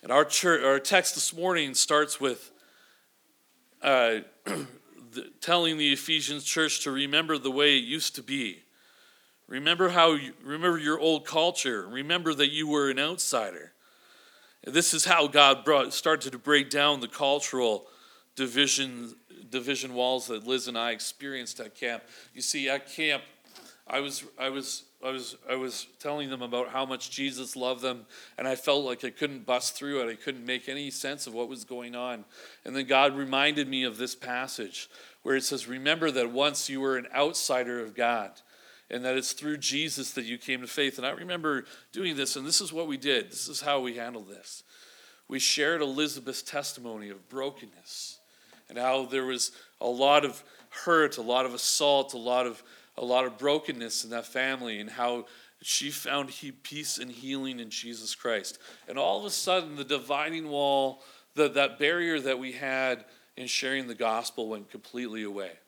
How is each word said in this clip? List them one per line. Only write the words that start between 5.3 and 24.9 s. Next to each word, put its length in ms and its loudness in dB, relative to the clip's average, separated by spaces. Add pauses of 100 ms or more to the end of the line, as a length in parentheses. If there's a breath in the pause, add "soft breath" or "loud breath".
telling 340 2
the 160 4
Ephesians 520 -2
church 400 0
to 60 -2
remember 460 0
the 140 -2
way 260 6
it 80 2
used 300 -4
to 80 -10
be. 400 -6 (880 soft breath)
Remember 420 2
how 220 8
you, 200 -2 (100)
remember 360 0
your 200 0
old 280 2
culture. 600 2
Remember 460 -2
that 180 4
you 180 -2
were 200 2
an 100 0
outsider. 720 -2 (920 soft breath)
And 100 -10
this 200 4
is 100 2
how 220 6
God 360 8
brought, 300 4
started 400 0
to 60 -12
break 320 4
down 300 4
the 80 -6
cultural 800 2 (540 loud breath)
division, 760 0 (360)
division 420 -4
walls 360 0
that 180 -6
Liz 200 0
and 120 -4
I 140 0
experienced 680 -8
at 140 -12
camp. 300 -6 (300 loud breath)
You 60 -12
see, 300 -2
at 200 -2
camp, 320 0 (640 loud breath)
I 140 -2
was, 240 -6 (140)
I 100 -2
was, 360 -6 (200)